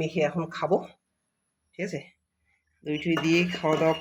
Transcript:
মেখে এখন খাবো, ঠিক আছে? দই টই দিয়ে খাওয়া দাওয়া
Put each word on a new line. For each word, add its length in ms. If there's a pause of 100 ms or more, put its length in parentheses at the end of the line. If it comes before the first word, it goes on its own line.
মেখে 280
এখন 140 (120)
খাবো, 220 (960)
ঠিক 140
আছে? 120 (840)
দই 200
টই 120 (100)
দিয়ে 140 (180)
খাওয়া 240
দাওয়া 200